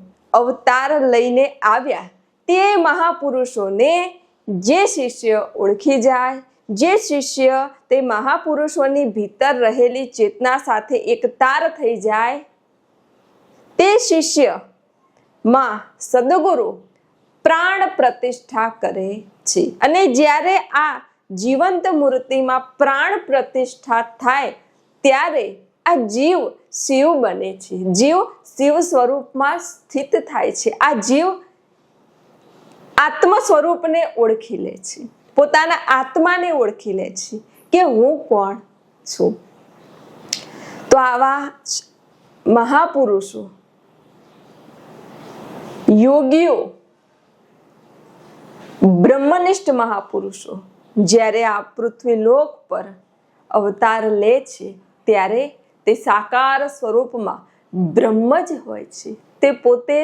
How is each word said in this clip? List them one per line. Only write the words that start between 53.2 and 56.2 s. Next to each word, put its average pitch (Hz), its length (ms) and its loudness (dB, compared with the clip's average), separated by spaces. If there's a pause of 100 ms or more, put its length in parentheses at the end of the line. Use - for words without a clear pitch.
અવતાર 214 520 0 (100)
લે 214 220 4 (100)
છે - 220 -16 (400)
ત્યારે 214 360 0 (440)
તે - 80 6
સાકાર 262 640 0 (100)